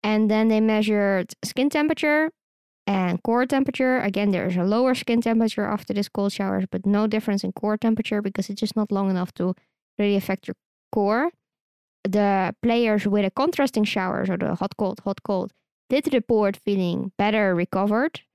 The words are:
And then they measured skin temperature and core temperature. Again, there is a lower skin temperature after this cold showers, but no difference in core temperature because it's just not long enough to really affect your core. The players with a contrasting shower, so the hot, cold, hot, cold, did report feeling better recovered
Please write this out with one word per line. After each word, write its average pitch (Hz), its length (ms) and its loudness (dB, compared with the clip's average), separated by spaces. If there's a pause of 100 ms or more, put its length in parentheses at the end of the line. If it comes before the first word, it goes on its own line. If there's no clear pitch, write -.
And 214 280 2
then 220 180 4
they 220 120 4
measured 208 720 2 (100)
skin 269 240 -2
temperature 302 600 0 (560)
and 185 380 0
core 240 200 2
temperature. 262 560 0
Again, 202 300 0
there 180 160 0
is 180 100 0
a 180 60 0
lower 240 320 2
skin 233 260 0
temperature 226 460 0
after 208 260 -4
this 202 160 -2
cold 202 240 -2
showers, 196 380 -2
but 185 160 -4
no 202 220 2
difference 208 360 -2
in 190 80 -4
core 214 240 -4
temperature 214 460 0
because 196 260 -4
it's 202 120 -8
just 214 160 -4
not 208 160 -2
long 196 180 0
enough 185 240 -2
to 180 200 -2 (440)
really 202 180 2
affect 196 320 -4
your 190 60 -10 (380)
core. 226 380 0 (720)
The 202 580 2
players 233 460 2
with 202 160 2
a 190 80 0
contrasting 277 520 0
shower, 190 420 -2
so 185 100 -2
the 185 180 -2
hot, 190 220 -6
cold, 202 240 -4
hot, - 240 -6
cold, 196 280 -4 (380)
did 277 240 0
report 214 420 2
feeling 185 640 -2
better 208 340 2
recovered 202 680 -2 (140)